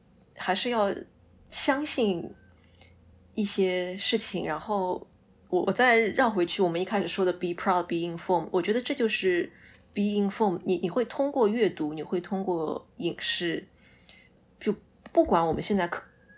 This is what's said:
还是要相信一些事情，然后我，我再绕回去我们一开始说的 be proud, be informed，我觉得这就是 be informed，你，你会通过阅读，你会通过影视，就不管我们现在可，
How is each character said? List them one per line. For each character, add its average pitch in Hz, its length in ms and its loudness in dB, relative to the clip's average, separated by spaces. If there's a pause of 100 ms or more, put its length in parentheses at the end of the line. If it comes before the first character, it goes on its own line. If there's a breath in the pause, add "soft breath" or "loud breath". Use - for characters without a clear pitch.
(360)
还 - 180 -2
是 226 140 -2
要 214 260 0 (540)
相 285 380 2
信 202 480 0 (1000 soft breath)
一 214 100 0
些 185 520 0
事 220 220 0
情， 170 260 -2
然 156 160 -4
后 185 460 -2 (420)
我， 175 140 2
我 190 100 0
再 240 240 6
绕 226 340 2
回 196 140 0
去 - 160 -4
我 180 80 4
们 170 140 -2
一 - 20 0
开 202 160 -2
始 175 80 -4
说 190 160 0
的 180 80 2
be 175 220 -4
proud, 180 300 0
be 175 120 -4
informed， 170 540 -2
我 185 100 2
觉 196 140 0
得 247 80 2
这 277 120 -4
就 233 140 2
是 180 440 0 (420 soft breath)
be 202 80 0
informed， 202 600 0
你， 185 140 2
你 175 120 -2
会 240 140 0
通 277 280 -2
过 247 160 4
阅 214 220 2
读， 151 240 -4
你 156 80 -8
会 175 180 -4
通 190 240 -6
过 160 420 -4 (100)
影 165 220 -4
视， - 500 -4 (920 soft breath)
就 - 140 0 (380)
不 320 120 6
管 170 220 4
我 156 60 0
们 147 100 -2
现 202 160 0
在 175 100 0
可， - 140 -8 (360)